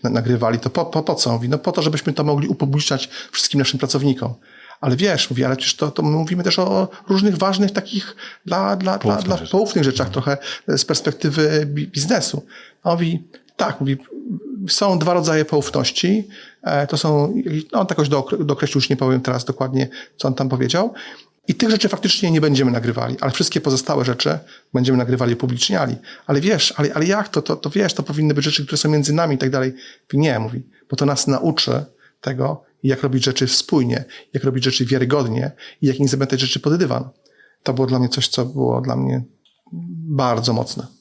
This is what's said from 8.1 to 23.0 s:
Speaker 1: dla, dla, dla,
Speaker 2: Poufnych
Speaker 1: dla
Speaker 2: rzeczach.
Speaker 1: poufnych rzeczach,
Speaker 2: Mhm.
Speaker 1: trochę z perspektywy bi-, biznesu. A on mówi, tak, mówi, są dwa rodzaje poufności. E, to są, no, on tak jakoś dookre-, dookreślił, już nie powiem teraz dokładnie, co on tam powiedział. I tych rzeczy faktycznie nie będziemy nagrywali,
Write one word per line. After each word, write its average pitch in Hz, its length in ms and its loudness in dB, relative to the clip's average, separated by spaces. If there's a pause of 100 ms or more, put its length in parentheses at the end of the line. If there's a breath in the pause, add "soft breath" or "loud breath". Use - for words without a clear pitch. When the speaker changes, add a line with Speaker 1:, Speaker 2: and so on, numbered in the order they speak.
Speaker 1:
dla, 196 300 0
dla, 190 220 -2
dla, - 20 -
Speaker 2:
Poufnych 208 260 0
Speaker 1:
dla 185 120 0
Speaker 2:
rzeczach. - 140 -6
Speaker 1:
poufnych 196 320 2
rzeczach, 131 240 0
Speaker 2:
Mhm. 98 60 -8
Speaker 1:
trochę 139 240 0 (400 loud breath)
z - 80 0
perspektywy 151 800 0
bi-, 147 220 -4
biznesu. 156 580 -2 (380 loud breath)
A 175 60 2
on 170 60 4
mówi, 170 320 -2 (300)
tak, - 240 -2
mówi, 135 160 0 (720)
są 185 320 2
dwa 165 140 2
rodzaje 156 320 2
poufności. 175 800 0 (360 loud breath)
E, 143 240 0
to 151 100 -2
są, 151 360 2 (400)
no, 220 60 2
on 190 80 2
tak 175 100 -2
jakoś 147 120 2
dookre-, 147 360 0
dookreślił, 143 320 0
już 131 120 0
nie 135 80 2
powiem 131 240 2
teraz 127 240 -2
dokładnie, 131 440 -2 (280 loud breath)
co - 100 -2
on 131 60 2
tam 131 160 -2
powiedział. 131 440 0 (540 loud breath)
I - 80 2
tych 226 140 2
rzeczy 214 200 2
faktycznie - 420 0
nie 156 100 4
będziemy 139 300 4
nagrywali, 120 500 -2